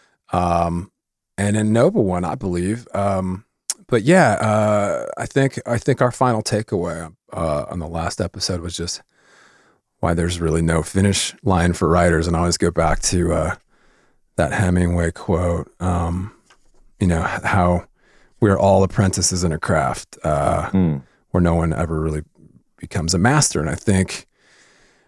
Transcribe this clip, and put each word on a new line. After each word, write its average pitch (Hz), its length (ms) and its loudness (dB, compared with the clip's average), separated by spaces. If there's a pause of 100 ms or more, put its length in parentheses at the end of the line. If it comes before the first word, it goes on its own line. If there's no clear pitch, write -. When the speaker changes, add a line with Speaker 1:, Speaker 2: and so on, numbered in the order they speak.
(340)
Speaker 1:
um, 85 580 0 (460)
and 101 180 0
a 107 80 0
noble 123 400 2
one, 90 220 -2
I 85 100 -4
believe. 98 580 -4
Um, 95 520 -2 (420)
but 117 160 0
yeah, 151 300 6
uh, 104 720 0 (120)
I - 80 -8
think, 135 400 0
I 120 120 -2
think - 240 0
our 123 100 2
final 117 320 0
takeaway, 85 720 -4 (160)
uh, 78 380 -2
on 92 100 -8
the 80 80 -6
last 82 320 -6
episode 92 400 -4
was 87 160 -8
just - 260 -8 (1000)
why 87 120 2
there's 85 280 -2
really 80 200 0
no 82 220 2
finish 95 500 0 (100)
line 87 280 2
for 85 160 0
writers. 85 400 4
And 85 80 0
I 82 40 0
always 87 180 0
go 85 140 0
back 80 320 0
to, 85 280 0
uh, 82 240 -2 (800)
that 80 160 0
Hemingway 87 600 0
quote, 87 680 -2
um, 87 560 -4 (640)
you 98 80 2
know, 85 160 2
h-, - 200 -6
how 90 420 2 (560)
we're 98 160 6
all 98 260 4
apprentices 92 600 0
in 87 80 0
a 78 80 -4
craft, - 640 -2
uh, 78 460 0
Speaker 2:
Mm. 82 320 0 (300)
Speaker 1:
where 90 100 2
no 85 140 2
one 82 180 0
ever 80 260 -4
really 78 220 -4 (560)
becomes 82 360 -4
a 92 40 2
master. 127 420 2
And 76 100 -2
I 69 60 -4
think - 520 0 (800)